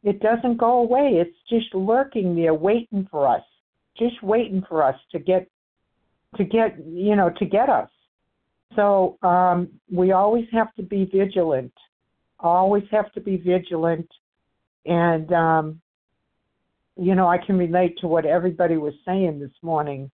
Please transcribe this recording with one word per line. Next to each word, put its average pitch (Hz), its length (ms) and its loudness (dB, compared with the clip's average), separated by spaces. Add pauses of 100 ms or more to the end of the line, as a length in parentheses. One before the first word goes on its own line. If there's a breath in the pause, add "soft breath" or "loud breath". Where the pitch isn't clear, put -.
It 202 160 -2
doesn't 233 380 0
go 240 220 2
away. 247 360 2
It's 170 200 0 (140)
just 226 240 -2
lurking 202 640 0
there, 165 180 2
waiting 196 560 -2
for 143 180 0
us, 120 160 0 (540)
just 240 260 -4
waiting 202 440 0
for 156 160 0
us 135 120 2 (160)
to 170 80 -8
get, 185 300 0 (880)
to 208 60 0
get, 208 420 0
you 180 300 -2
know, 185 220 4
to 196 80 -4
get 226 240 0
us. 156 200 0 (840)
So, 202 460 2
um, 180 460 2 (240)
we 185 200 2
always 208 420 2
have 226 220 -2
to 208 80 -10
be 196 220 -2
vigilant, 185 680 -2 (680)
always 190 520 2
have 208 220 -2
to - 80 -12
be 190 160 -4
vigilant. 170 720 -2 (760)
And, 170 480 0
um, 160 480 0 (1120)
you 185 200 0
know, 185 120 4
I 175 100 2
can 190 200 -2
relate 175 400 0
to 185 100 -6
what 160 180 0
everybody 170 520 0
was 147 160 -4 (120)
saying 180 340 -2
this 139 120 -14 (100)
morning. 147 560 -6